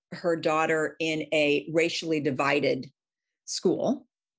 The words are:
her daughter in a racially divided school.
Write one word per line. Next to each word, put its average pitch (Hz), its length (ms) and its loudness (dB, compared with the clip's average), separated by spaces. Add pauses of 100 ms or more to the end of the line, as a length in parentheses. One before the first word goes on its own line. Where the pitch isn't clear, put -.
(120)
her 165 240 -2
daughter 160 640 0
in 156 220 -2 (120)
a 147 380 2
racially 160 480 0
divided 139 680 0 (580)
school. - 600 0 (340)